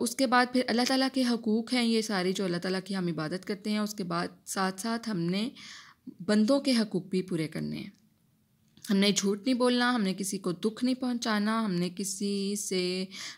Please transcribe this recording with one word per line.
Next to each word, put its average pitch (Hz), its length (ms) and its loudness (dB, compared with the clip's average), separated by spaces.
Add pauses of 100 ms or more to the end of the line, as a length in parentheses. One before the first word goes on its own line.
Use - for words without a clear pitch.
उसके 240 260 0
बाद 247 200 6
फिर 254 220 2
अल्लाह 247 160 4
ताला 262 240 2
के 262 140 0
हकूक़ 233 520 2
हैं, 240 80 4
ये 226 200 4
सारी 190 300 2
जो 196 120 -2
अल्लाह 175 140 0
ताला 185 200 -2
की 185 140 -6
हम 185 160 0
इबादत 160 360 -4
करते 208 240 -6
हैं, 214 120 0
उसके 208 240 -4
बाद 175 320 -2 (100)
साथ 190 320 -2
साथ 226 280 -4
हमने 196 440 -2 (720)
बंदों 214 360 4
के 277 120 0
हकूक़ 214 380 0
भी 185 120 0
पूरे 165 260 -2
करने - 300 -6
हैं। - 140 -12 (960)
हमने 202 260 4
झूठ 202 280 0
नहीं 254 160 0
बोलना, 247 340 4
हमने 208 240 2
किसी 190 240 -4
को 185 180 -2
दुख 220 280 -4
नहीं 254 120 2
पहुंचाना, 226 640 0
हमने 180 320 0
किसी 202 680 -4
से 185 500 -2 (300)